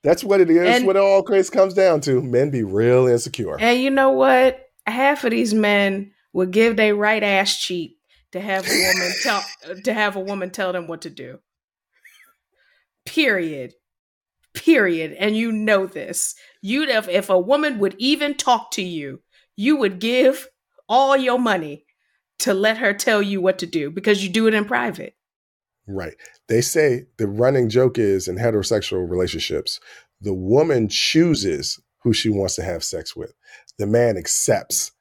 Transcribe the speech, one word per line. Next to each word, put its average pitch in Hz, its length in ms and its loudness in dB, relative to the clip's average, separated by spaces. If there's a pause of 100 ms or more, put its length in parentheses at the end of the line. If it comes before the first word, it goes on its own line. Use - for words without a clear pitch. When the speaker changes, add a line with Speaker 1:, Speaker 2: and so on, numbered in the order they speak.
Speaker 1:
That's 160 180 2
what 196 180 2
it 175 100 6
is. 175 260 4
Speaker 2:
And 247 100 2
Speaker 1:
What 190 100 2
it 196 60 4
all 196 220 4
crazy 190 260 2
comes 190 240 2
down 180 280 4
to. 127 200 2
Men 131 280 2
be 127 120 -2
real 120 460 4
insecure. 120 520 -2
Speaker 2:
And 240 200 2
you 269 100 0
know 269 200 4
what? 262 580 2 (180)
Half 269 380 0
of 226 80 0
these 233 220 0
men 202 580 0 (200)
would 185 200 -2
give 220 240 2
they 214 160 4
right 208 300 0
ass 196 360 0
cheek - 380 -8 (360)
to 185 80 -10
have 190 240 -4
a - 60 -6
woman 185 480 0
Speaker 1:
<laughs> - 40 -6
Speaker 2:
tell, 202 220 -2 (400)
to 247 80 -2
have 208 240 -2
a 190 40 -6
woman 190 300 -8
tell 185 220 -6
them 175 140 -8
what 165 160 -12
to 160 80 -14
do. 127 300 -18 (1600)
Period. 170 720 -4 (800)
Period. 175 640 2
And 214 180 0
you 233 140 -2
know 214 360 0
this. - 480 -8 (280)
You'd, 277 280 -2
if, 220 180 -2
if 190 220 0
a 185 80 4
woman 269 420 0
would 196 180 -2
even 285 380 0
talk 226 360 0
to 202 100 -6
you, 151 380 -10 (360)
you 269 200 2
would 196 220 -2
give 254 480 2 (420)
all 269 280 4
your 254 220 0
money 175 460 -2 (560)
to 202 140 0
let 220 240 0
her 214 160 0
tell 208 280 0
you 196 180 -2
what 185 180 0
to 175 80 -8
do 156 240 -4
because 196 320 -2
you 196 80 -6
do 220 160 2
it 220 80 4
in 208 100 0
private. 240 500 -4 (720)
Speaker 1:
Right. 95 280 -8 (340)
They 117 120 2
say 135 460 0 (100)
the 113 100 -2
running 120 440 2
joke 123 280 2
is 98 300 0
in 90 80 -6
heterosexual 104 760 -2
relationships, 85 680 -4 (400)
the 98 140 -4
woman 117 540 2
chooses 107 920 -2 (220)
who 120 100 2
she - 160 0
wants 98 280 -2
to 87 60 -8
have 87 220 -6
sex - 320 -10
with. - 160 -14 (460)
The 101 80 -4
man 113 320 2
accepts - 840 -4